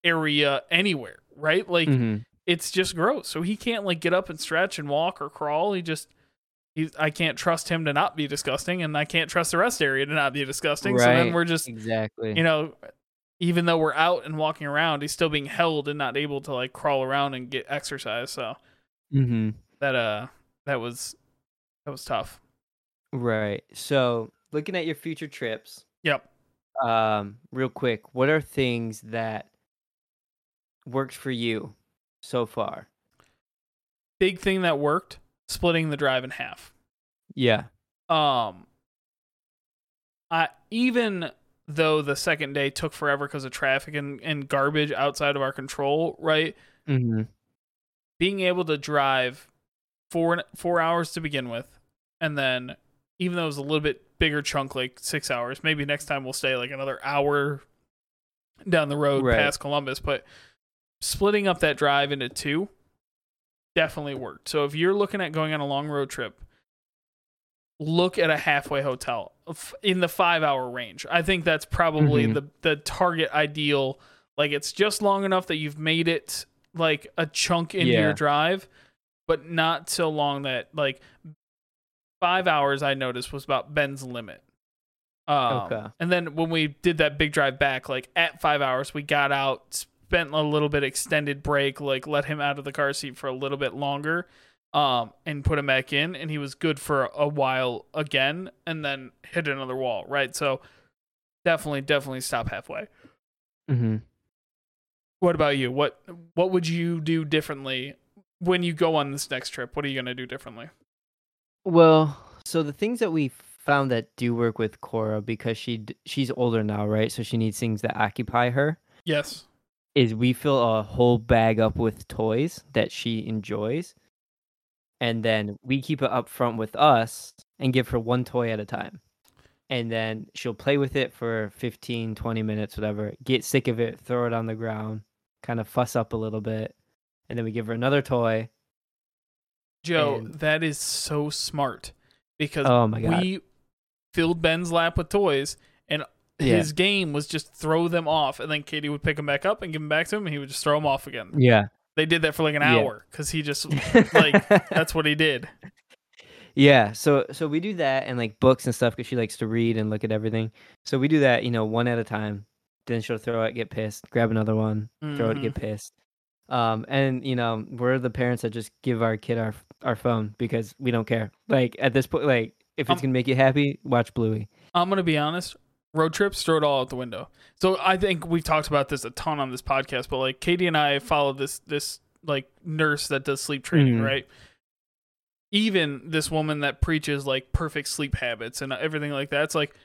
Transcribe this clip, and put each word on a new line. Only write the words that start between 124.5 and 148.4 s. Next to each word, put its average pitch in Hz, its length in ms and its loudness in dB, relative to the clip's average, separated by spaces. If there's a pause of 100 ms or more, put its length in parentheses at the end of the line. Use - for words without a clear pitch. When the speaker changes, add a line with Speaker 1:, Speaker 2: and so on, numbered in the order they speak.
Speaker 2:
and 113 200 -2
then 107 400 0
we 131 200 -2
keep 147 180 -4
it 131 100 0
up 120 200 -2
front 120 260 -2
with 110 200 -4
us 123 580 4 (240)
and 131 160 0
give 127 160 2
her 123 80 0
one 120 260 0
toy 120 260 -2
at 110 100 -4
a 104 40 -10
time. - 360 -10 (680)
And 117 240 -4
then 110 420 -4
she'll 120 200 -6
play 143 240 0
with 139 180 -2
it 135 160 0
for 113 420 -4
fifteen, 113 600 -6
twenty 113 280 -4
minutes, 107 360 -4
whatever, 107 340 -4 (100)
get 127 220 0
sick 135 240 0
of 113 120 -2
it, 117 200 -2
throw 123 260 -2
it 113 60 -2
on 113 140 -2
the 113 80 -4
ground, 110 480 -6 (400)
kinda 113 220 -4
fuss - 300 -2
up 113 200 -2
a - 20 -4
little 110 240 -4
bit, 110 340 -6 (540)
and 117 80 -8
then 117 80 -2
we 113 80 -4
give 110 140 -4
her 117 80 -4
another 135 260 2
toy. 117 480 0 (1300)
Speaker 1:
Joe, 156 340 2
Speaker 2:
And 113 200 -10
Speaker 1:
that 156 260 0
is 151 160 -2
so 147 520 -4
smart - 640 -6 (460)
because 147 300 -2
Speaker 2:
Oh 120 180 6
my 110 140 -2
God. 170 220 2
Speaker 1:
we 185 180 -2 (720)
filled 165 300 2
Ben's 170 280 2
lap 165 280 2
with 165 100 -2
toys, 147 480 2 (320)
and 151 160 -2 (340)
Speaker 2:
Yeah. 139 180 6
Speaker 1:
his 151 160 2
game 185 400 2
was 147 140 -2
just - 280 -8
throw 165 340 0
them 165 200 0
off, 147 320 0